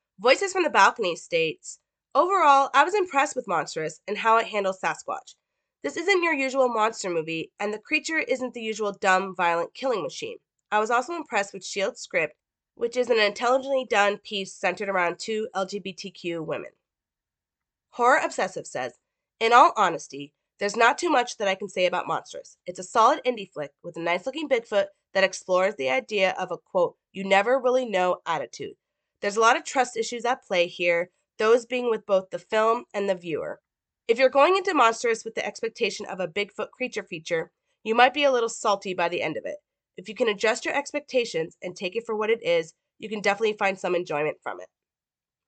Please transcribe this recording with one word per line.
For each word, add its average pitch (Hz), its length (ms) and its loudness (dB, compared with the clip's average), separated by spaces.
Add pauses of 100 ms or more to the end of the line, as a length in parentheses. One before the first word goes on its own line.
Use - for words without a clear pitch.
(180)
Voices 330 340 2
from 370 100 0
the 302 80 0
Balcony 202 460 4
states, - 640 -4 (360)
"Overall, 294 580 6
I 277 120 6
was 359 100 -2
impressed 294 420 0
with 254 100 -6
Monstrous 156 640 -4
and 202 80 -6
how 226 220 4
it 214 80 0
handles 196 340 -2
Sasquatch. - 540 -6 (480)
This 285 160 -6
isn't 349 240 2
your 339 100 2
usual 269 360 2
monster 220 420 -2
movie, 165 500 -4
and 208 140 -4
the 214 40 -8
creature 311 400 -4
isn't 254 360 -4
the 240 80 -12
usual 214 300 -4
dumb, 190 420 0
violent 170 400 -2
killing 254 280 -4
machine. 120 360 -10 (320)
I 214 80 2
was 220 120 0
also 247 240 -2
impressed 208 380 -4
with 190 120 -14
shield's 202 360 -6
script, - 340 -4 (400)
which 233 220 -4
is 247 140 0
an 226 80 4
intelligently 254 720 0
done 202 300 2
piece 196 360 -10
centered 196 340 -4
around 175 300 0
two 220 360 -6
L 190 120 -2
G 196 120 -8
B 190 140 -10
T 190 180 -16
Q 170 320 -8
women." 127 300 -8 (1160)
Horror 247 320 2
Obsessive 190 440 -6
says, 131 320 -8 (400)
"In 226 140 2
all 277 240 10
honesty, 156 560 -2 (260)
there's 202 180 -4
not 240 220 4
too 349 120 -2
much 247 260 0
that 202 120 -4
I 190 60 0
can 196 140 -8
say 180 180 0
about 180 200 -2
Monstrous. - 500 -8 (100)
It's 180 120 -10
a 180 60 -12
solid 254 400 4
indie 220 260 -4
flick 147 220 -10 (100)
with 170 140 -14
a 170 40 -8
nice-looking 220 480 -4
Bigfoot 226 400 0 (240)
that 190 120 2
explores 190 520 0
the - 140 -2
idea 208 420 0
of 175 200 -8
a, 165 60 -8
quote, - 380 -2 (140)
'you 190 140 -10
never 202 340 4
really 247 260 2
know' 180 420 0
attitude. 139 500 -6 (440)
There's 202 160 -4
a 226 40 2
lot 233 160 6
of 320 80 -6
trust 247 320 -2
issues 220 280 -6
at 254 200 -2
play 175 220 2
here, 175 440 0 (280)
those 226 280 4
being 247 240 -2
with 220 160 -4
both 190 240 0
the 180 80 -8
film 220 460 0 (100)
and 202 140 -2
the 190 60 2
viewer. 147 460 -6 (460)
If 226 120 2
you're 262 100 6
going 285 280 6
into 381 160 -2
Monstrous 226 520 2
with 220 100 -12
the - 100 -4
expectation 202 600 -6
of 185 140 -8
a 180 80 -4
Bigfoot 202 420 -6
creature 240 320 -6
feature, 165 480 -6 (320)
you 220 120 -2
might 247 200 6
be 294 100 0
a 269 60 4
little 233 180 0
salty 196 460 -4
by 180 140 0
the 170 140 -4
end 143 140 -4
of - 80 -8
it. 90 140 -8 (380)
If 185 120 -14
you 214 60 -12
can 233 140 0
adjust 214 360 0
your 339 100 -4
expectations 233 840 -4
and 180 160 -12
take 180 200 -6
it 226 100 -6
for 220 80 -4
what 214 160 -2
it 226 120 0
is, 165 320 0 (240)
you 220 100 -12
can 208 120 -6
definitely 214 360 0
find 190 220 -2
some 180 160 -2
enjoyment 156 480 -4
from 95 180 -10
it." 90 80 -18 (800)